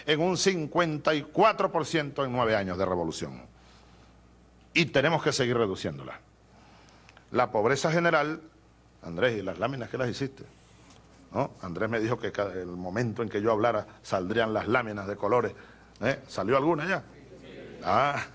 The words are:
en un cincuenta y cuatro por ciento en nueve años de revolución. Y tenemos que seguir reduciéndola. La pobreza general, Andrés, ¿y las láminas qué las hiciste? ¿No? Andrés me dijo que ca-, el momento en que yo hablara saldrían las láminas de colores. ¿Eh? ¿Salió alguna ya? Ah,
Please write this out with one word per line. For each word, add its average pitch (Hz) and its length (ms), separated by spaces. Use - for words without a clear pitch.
en 151 140
un 175 180
cincuenta 160 760
y 143 80
cuatro 196 480
por 160 140
ciento 143 400
en 127 80
nueve 113 240
años 92 220
de 95 80
revolución. 82 560
Y 160 140
tenemos 143 360
que 147 100
seguir 123 260
reduciéndola. 90 640
La 120 180
pobreza 127 400
general, 160 500
Andrés, 98 360
¿y 98 40
las 92 160
láminas 117 320
qué 120 80
las 127 100
hiciste? - 360
¿No? - 180
Andrés 92 300
me 117 100
dijo 117 180
que 101 140
ca-, 101 220
el 90 140
momento 95 540
en 107 60
que 104 140
yo 113 100
hablara 107 360
saldrían 107 520
las 98 140
láminas 107 380
de 101 100
colores. 107 360
¿Eh? 135 180
¿Salió 104 280
alguna 151 300
ya? 180 160
Ah, 127 420